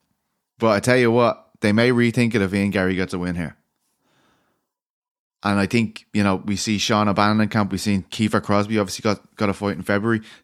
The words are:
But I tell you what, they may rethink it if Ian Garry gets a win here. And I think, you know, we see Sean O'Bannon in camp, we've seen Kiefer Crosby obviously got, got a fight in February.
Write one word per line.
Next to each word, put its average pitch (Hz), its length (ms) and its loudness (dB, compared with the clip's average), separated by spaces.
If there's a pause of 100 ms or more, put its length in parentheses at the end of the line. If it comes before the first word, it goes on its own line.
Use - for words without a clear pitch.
(580)
But 117 140 2
I 101 80 2
tell 123 180 2
you 120 140 4
what, 117 380 0 (100)
they 107 120 2
may 117 200 4
rethink 120 420 0
it 110 80 0
if 95 120 -2
Ian 101 180 0
Garry 92 240 0
gets 90 180 -4
a 90 60 -6
win 87 160 -4
here. 82 200 -8 (1900)
And 101 160 0
I 98 80 0
think, 113 440 -2
you 104 120 0
know, 95 140 2
we 101 180 -4
see 104 240 -4
Sean 104 280 2
O'Bannon 104 340 2
in 107 80 0
camp, 101 220 -2
we've 98 80 -6
seen 98 300 -2
Kiefer 107 320 0
Crosby 104 380 0
obviously 98 240 -4
got, - 320 -4
got 104 140 -2
a 95 40 -2
fight 101 220 -4
in 90 80 -12
February. 110 380 -2 (220)